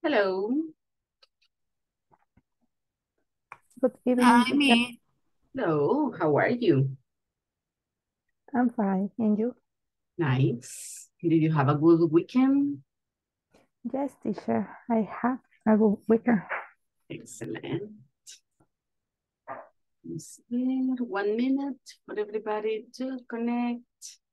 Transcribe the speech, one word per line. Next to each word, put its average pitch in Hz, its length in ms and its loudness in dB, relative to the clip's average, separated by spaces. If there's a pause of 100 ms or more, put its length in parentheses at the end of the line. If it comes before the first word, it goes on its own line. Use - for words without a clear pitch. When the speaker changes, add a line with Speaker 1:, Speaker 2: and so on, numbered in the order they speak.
Speaker 1:
Hello. 202 480 0 (3250)
Speaker 2:
Good 254 160 0 (100)
evening, 247 200 4
Speaker 3:
Hi, 240 180 8
Speaker 2:
teacher. 254 140 0
Speaker 3:
Miss. 247 400 4 (580)
Speaker 1:
Hello, 220 640 0
how 320 160 2
are 98 140 2
you? 170 480 2 (1600)
Speaker 2:
I'm 247 180 2
fine. 196 460 -2
And 214 220 2
you? 233 160 -2 (640)
Speaker 1:
Nice. - 880 -2 (160)
Did 165 180 4
you 156 120 2
have 139 160 2
a 147 60 2
good 165 360 4
weekend? 269 680 2 (1120)
Speaker 2:
Yes, 277 180 -4 (100)
teacher. 220 460 -4 (240)
I 220 160 0 (160)
have 254 160 -2 (260)
a 214 120 6
good 208 200 4 (120)
weekend. 226 320 2 (680)
Speaker 1:
Excellent. - 960 -10 (2000)
Let's 165 380 -14 (100)
wait 254 480 -2
one 208 380 -4
minute 269 500 -4 (180)
for - 140 -10
everybody 214 680 -6 (100)
to 262 220 -8 (100)
connect 240 920 -6 (140)